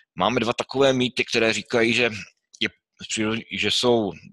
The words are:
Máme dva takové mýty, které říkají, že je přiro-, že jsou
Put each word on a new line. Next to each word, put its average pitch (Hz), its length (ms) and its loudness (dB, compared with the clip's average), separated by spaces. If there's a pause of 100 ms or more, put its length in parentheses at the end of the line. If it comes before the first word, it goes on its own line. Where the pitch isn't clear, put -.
(160)
Máme 110 240 2
dva 117 140 0
takové 135 400 2
mýty, 127 320 0
které 113 280 2
říkají, 113 400 0
že 117 160 2 (520)
je 107 80 -2 (400)
přiro-, 110 320 -4 (100)
že 98 200 -4
jsou 117 400 2 (220)